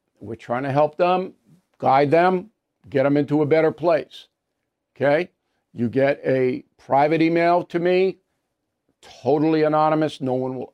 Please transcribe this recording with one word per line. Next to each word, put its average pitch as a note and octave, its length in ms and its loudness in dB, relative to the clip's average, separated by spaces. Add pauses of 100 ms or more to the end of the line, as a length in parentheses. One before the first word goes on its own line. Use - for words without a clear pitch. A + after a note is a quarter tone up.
(180)
We're G#2+ 180 -16
trying B2 260 -8
to C#3 80 -6
help D3+ 280 0
them, F3+ 360 -2 (440)
guide C3+ 340 2
them, F3+ 380 2 (380)
get C3 140 0
them C#3+ 140 2
into D3 260 0
a D3+ 40 -2
better D#3 260 2
place. D#3 560 -4 (680)
Okay? D3 360 0 (440)
You A#2 140 -2
get C3+ 360 0
a C3 400 -2 (140)
private D3+ 420 0
email E3+ 440 2
to - 160 -6
me, F3+ 380 0 (840)
totally D#3 640 -2
anonymous. D#3 560 -2
No B2+ 140 -4
one B2+ 200 -6
will B2 200 -14